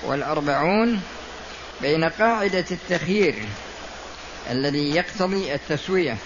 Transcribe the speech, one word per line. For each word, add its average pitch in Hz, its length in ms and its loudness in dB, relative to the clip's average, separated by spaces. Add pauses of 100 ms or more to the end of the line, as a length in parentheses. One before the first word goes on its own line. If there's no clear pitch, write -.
والأربعون 151 960 2 (800)
بين 151 220 4
قاعدة 196 680 2
التخيير 175 640 2 (1160)
الذي 143 440 0
يقتضي 185 580 0
التسوية 147 720 0